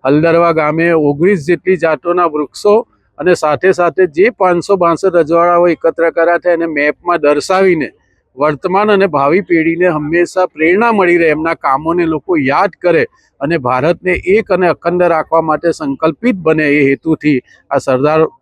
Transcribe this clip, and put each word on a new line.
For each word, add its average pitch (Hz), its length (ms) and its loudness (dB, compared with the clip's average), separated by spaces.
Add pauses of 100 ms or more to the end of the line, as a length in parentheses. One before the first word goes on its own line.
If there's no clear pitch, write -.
હલદરવા 165 480 2
ગામે 160 380 0
ઓગણીસ 151 560 0
જેટલી 180 300 0
જાતોના 170 500 -2
વૃક્ષો 165 600 -2 (300)
અને 170 160 0
સાથે 160 380 0
સાથે 175 340 0
જે 170 240 0
પાંચસો 185 460 0
બાસઠ 170 280 0
રજવાડાઓ 175 600 2
એકત્ર 165 440 0
કર્યા 170 280 0
છે 175 140 0
એને 165 140 -2
મેપમાં 151 520 -2
દર્શાવીને 156 720 0 (460)
વર્તમાન 180 560 0
અને 196 140 2
ભાવિ 151 340 0
પેઢીને 170 480 0
હંમેશા 170 580 -2
પ્રેરણા 185 460 0
મળી 180 240 2
રહે, 165 120 2
એમના 156 260 -2
કામોને 165 500 -2
લોકો 160 320 -2
યાદ 151 340 0
કરે 165 360 0 (340)
અને 160 180 -2
ભારતને 139 540 -2
એક 196 400 -2
અને 180 160 0
અખંડ 175 340 -2
રાખવા 165 380 0
માટે 160 320 -2
સંકલ્પિત 160 640 -4
બને, 156 280 0
એ 143 260 2
હેતુથી 151 500 -2 (300)
આ 143 80 0
સરદાર 147 480 0 (160)